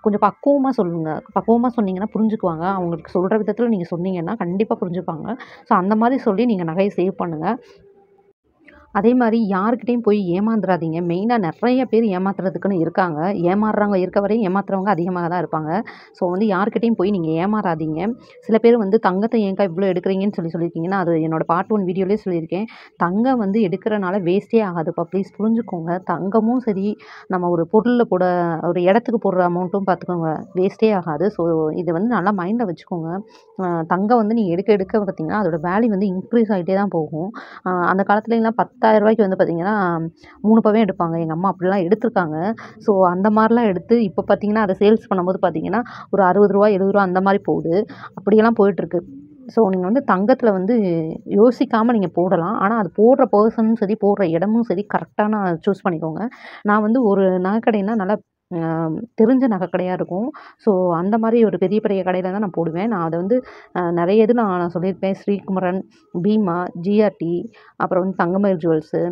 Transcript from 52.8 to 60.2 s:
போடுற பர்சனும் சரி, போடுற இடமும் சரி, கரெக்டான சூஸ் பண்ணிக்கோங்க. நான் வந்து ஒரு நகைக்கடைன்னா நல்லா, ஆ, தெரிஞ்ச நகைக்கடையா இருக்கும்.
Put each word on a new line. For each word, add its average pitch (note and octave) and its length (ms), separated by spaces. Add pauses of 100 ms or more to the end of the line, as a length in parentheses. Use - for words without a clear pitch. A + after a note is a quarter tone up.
போடுற B3 340
பர்சனும் A3 440
சரி, G#3 260
போடுற G3+ 280
இடமும் G3+ 340
சரி, G3+ 220 (120)
கரெக்டான G3 640
சூஸ் G3 280
பண்ணிக்கோங்க. D#3+ 360 (360)
நான் G#3+ 200
வந்து A3+ 220
ஒரு G3 220 (140)
நகைக்கடைன்னா G#3+ 560
நல்லா, G#3 220 (380)
ஆ, E3 340 (320)
தெரிஞ்ச B3+ 280
நகைக்கடையா F3+ 440
இருக்கும். F3+ 380 (260)